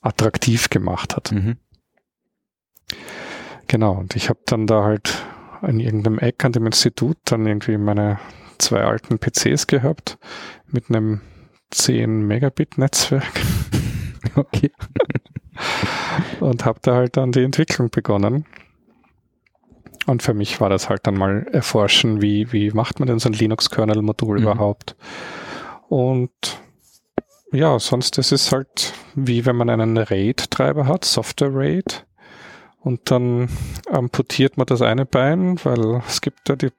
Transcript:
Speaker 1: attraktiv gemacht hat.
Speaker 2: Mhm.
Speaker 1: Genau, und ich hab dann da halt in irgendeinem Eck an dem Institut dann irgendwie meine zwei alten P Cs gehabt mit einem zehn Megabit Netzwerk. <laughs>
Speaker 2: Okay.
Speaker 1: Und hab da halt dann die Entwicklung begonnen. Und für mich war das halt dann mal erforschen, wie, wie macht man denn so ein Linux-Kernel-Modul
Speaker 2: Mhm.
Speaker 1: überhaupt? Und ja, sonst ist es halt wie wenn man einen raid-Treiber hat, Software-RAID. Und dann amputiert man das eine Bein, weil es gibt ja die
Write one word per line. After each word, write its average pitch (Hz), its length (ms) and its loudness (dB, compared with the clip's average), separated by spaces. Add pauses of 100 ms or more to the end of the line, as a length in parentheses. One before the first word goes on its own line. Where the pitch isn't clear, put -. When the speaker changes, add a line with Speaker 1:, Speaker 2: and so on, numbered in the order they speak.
Speaker 1:
attraktiv - 680 0
gemacht 90 460 -2
hat. - 160 -6
Speaker 2:
Mhm. 107 260 0 (2000)
Speaker 1:
Genau, 107 260 2
und 92 220 -6
ich - 140 -4
hab - 160 -4
dann 110 220 0
da 107 160 4
halt 107 400 0 (380)
in 135 180 0
irgendeinem 110 400 0
Eck - 240 -2
an 131 80 4
dem 113 140 0
Institut 120 600 0
dann 113 200 0
irgendwie 107 320 0
meine 104 420 0 (380)
zwei 107 260 0
alten 110 340 0
P - 140 -2
Cs - 360 2
gehabt 139 500 0 (500)
mit - 220 -4
einem 110 320 0 (500)
zehn 113 560 0
Megabit 123 500 0
Netzwerk. 135 460 0
<laughs> - 180 -6 (920)
Speaker 2:
Okay. - 360 0 (1700)
Speaker 1:
Und 120 260 0
hab 113 160 0
da 123 140 4
halt 123 220 2
dann 127 160 0
die 127 100 4
Entwicklung 131 480 0
begonnen. 110 540 0 (1600)
Und 123 160 0
für 123 100 0
mich 101 260 -4
war 101 100 4
das 98 200 0
halt 101 160 -2
dann 101 100 2
mal 98 360 0
erforschen, 110 680 2
wie, 104 300 2
wie 104 200 2
macht 110 280 -2
man 135 80 2
denn 117 120 2
so 120 100 0
ein 110 40 0
Linux-Kernel-Modul 107 1040 0
Speaker 2:
Mhm. 113 60 2
Speaker 1:
überhaupt? 104 520 0 (920)
Und 127 760 -2 (880)
ja, 139 260 4
sonst - 400 0
ist 131 140 2
es 139 200 2
halt - 420 -2 (200)
wie 123 320 0
wenn 123 120 2
man 120 120 2
einen 113 280 2
raid-Treiber 127 880 0
hat, 165 180 0
Software-RAID. 139 1000 -2 (720)
Und - 320 -2
dann 123 380 2 (420)
amputiert - 640 0
man 131 80 2
das 123 160 2
eine 123 240 2
Bein, 170 580 2
weil 120 440 0
es - 140 -4
gibt - 280 -8
ja 139 60 4
die 131 240 -2